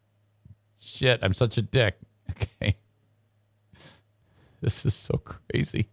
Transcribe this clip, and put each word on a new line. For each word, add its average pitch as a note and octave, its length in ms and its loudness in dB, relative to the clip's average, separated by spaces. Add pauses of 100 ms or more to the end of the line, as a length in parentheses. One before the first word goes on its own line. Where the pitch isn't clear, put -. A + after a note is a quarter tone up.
(800)
Shit, B2+ 420 0
I'm G2 120 2
such A#2 240 0
a A#2 40 4
dick. G#2 420 2
<laughs> - 60 -20 (520)
Okay. A2 140 2 (1800)
This - 260 -4
is - 80 0
so - 240 -4
crazy. - 760 -4